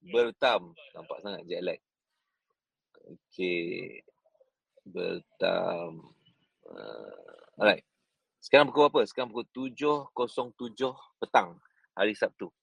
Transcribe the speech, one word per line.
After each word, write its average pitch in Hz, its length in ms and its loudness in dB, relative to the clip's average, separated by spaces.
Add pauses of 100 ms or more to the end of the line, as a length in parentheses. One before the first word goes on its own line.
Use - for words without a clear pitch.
Bertam. 117 720 0 (240)
Nampak 82 240 -14
sangat 98 240 -12
jet 87 160 -8
lag. 90 200 -4 (1300)
Okey. 90 880 -6 (880)
Bertam. 87 1300 -4 (480)
Uh, 50 960 -16
alright. 101 240 4 (580)
Sekarang 143 320 6
pukul 147 160 6
apa? 139 160 4
Sekarang 127 240 -6
pukul 110 240 -8
tujuh 135 560 -2
kosong 123 480 -4
tujuh 123 320 -4 (320)
petang. 95 320 2 (400)
Hari 101 240 2
Sabtu. 98 320 -4 (120)